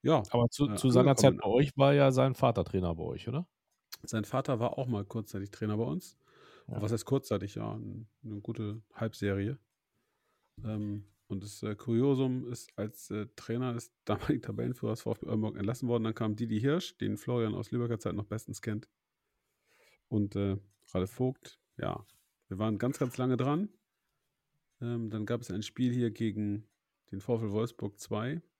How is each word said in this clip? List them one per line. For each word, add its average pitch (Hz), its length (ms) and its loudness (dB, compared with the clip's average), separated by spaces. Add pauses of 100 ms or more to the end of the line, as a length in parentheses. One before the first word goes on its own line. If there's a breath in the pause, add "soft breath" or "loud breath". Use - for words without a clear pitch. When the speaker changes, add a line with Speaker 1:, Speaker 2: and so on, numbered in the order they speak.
Speaker 1:
Ja, 143 280 4
Speaker 2:
Aber 120 180 4
zu, 143 220 2
Speaker 1:
äh, 104 60 -2
Speaker 2:
zu 127 160 4
seiner 127 260 8
Zeit 139 140 10
Speaker 1:
angekommen. 101 200 -2
Speaker 2:
bei 120 60 6
euch 143 180 4
war 139 180 8
ja 139 180 8
sein 131 220 4
Vater 113 300 2
Trainer 90 320 0
bei 82 80 -6
euch, - 240 -6
oder? 147 220 -4 (540)
Speaker 1:
Sein 117 200 -2
Vater 131 340 0
war 117 200 0
auch 127 100 -2
mal 104 160 0
kurzzeitig 101 480 -6
Trainer 107 240 -2
bei 113 80 0
uns. 151 340 -6 (520 soft breath)
Speaker 2:
Ja. - 60 -8
Speaker 1:
Und 101 80 -2
was 107 100 0
heißt 110 100 -2
kurzzeitig? 101 520 0
Ja, 107 200 -6
n-, 110 320 -10 (160)
eine 104 160 -10
gute 107 420 -6 (120)
Halbserie. 104 680 -2 (1040)
Ähm, 104 400 -4 (240)
und 95 160 -6
das, - 200 -14
äh, 104 120 -2
Kuriosum 127 720 2
ist, - 300 -10
als, - 340 -8
äh, 104 240 -4
Trainer 120 380 -2
des - 200 -8 (120)
damaligen 117 360 0
Tabellenführers 113 600 -4
V 110 100 -2
F - 80 -2
B - 80 -8
Oldenburg 107 300 0
entlassen 117 320 -2
worden. 117 160 2
Dann 110 100 -2
kam 107 220 -2
Didi 110 240 0
Hirsch, 147 360 0
den 104 200 -2
Florian 117 360 0
aus - 180 -6
Lübecker 120 280 -2
Zeit - 160 -4
noch 101 80 -4
bestens - 380 -8
kennt. 107 260 -4 (1200)
Und, 104 300 0
äh, 98 200 0 (360)
Ralf 92 180 0
Vogt, - 480 -4 (180)
ja. - 280 -4 (420)
Wir 92 100 -6
waren 107 200 0
ganz, 123 220 -2
ganz 127 180 -2
lange 127 180 0
dran. 147 320 0 (1120)
Ähm, 120 300 -4
dann 107 160 -2
gab 120 160 -2
es 107 100 -10
ein 101 100 -2
Spiel 123 320 0
hier 120 180 2
gegen 104 580 -2 (420)
den 98 80 -6
VfL 113 320 -2
Wolfsburg 104 480 -4
zwei. 123 420 -4 (180)